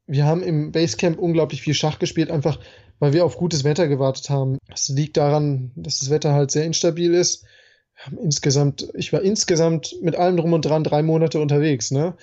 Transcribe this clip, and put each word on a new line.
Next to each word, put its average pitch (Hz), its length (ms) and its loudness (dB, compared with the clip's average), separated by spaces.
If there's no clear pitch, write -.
wir 147 180 0
haben 170 180 2
im 156 280 -2
Basecamp 165 460 0
unglaublich 160 440 0
viel 151 120 0
Schach 151 260 -2
gespielt, 165 300 -2
einfach 156 300 0
weil 143 140 4
wir 175 120 4
auf 165 120 0
gutes 165 260 -2
Wetter 151 240 2
gewartet 135 420 0
haben. 135 280 0
Das - 200 -6
liegt 147 280 -2
daran, 143 580 0
dass 165 240 -8
das 135 100 -4
Wetter 151 240 2
halt 143 180 2
sehr 151 140 0
instabil 170 480 0
ist. 175 300 0
Wir - 100 -20
haben 135 140 -12
insgesamt, 143 760 0
ich - 180 -8
war 151 100 0
insgesamt 165 800 0
mit 165 140 -2
allem 180 220 2
drum 165 160 2
und 160 120 2
dran 151 180 2
drei 151 180 2
Monate 160 380 2
unterwegs, 147 520 0
ne? 156 320 0